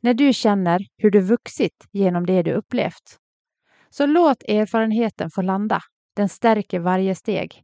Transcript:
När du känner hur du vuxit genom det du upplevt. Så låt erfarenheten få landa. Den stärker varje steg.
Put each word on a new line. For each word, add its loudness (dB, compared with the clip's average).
När 2
du 4
känner 0
hur 2
du 6
vuxit -4
genom -2
det 0
du -2
upplevt. -6
Så -2
låt 2
erfarenheten -2
få -6
landa. -2
Den 0
stärker -2
varje -2
steg. -8